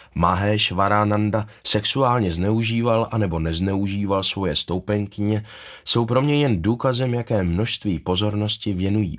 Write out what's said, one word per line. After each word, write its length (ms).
Maheshwarananda 1300
sexuálně 680
zneužíval 800
anebo 280
nezneužíval 840
svoje 340
stoupenkyně, 880
jsou 220
pro 160
mě 180
jen 220
důkazem, 520
jaké 300
množství 540
pozornosti 720
věnují 460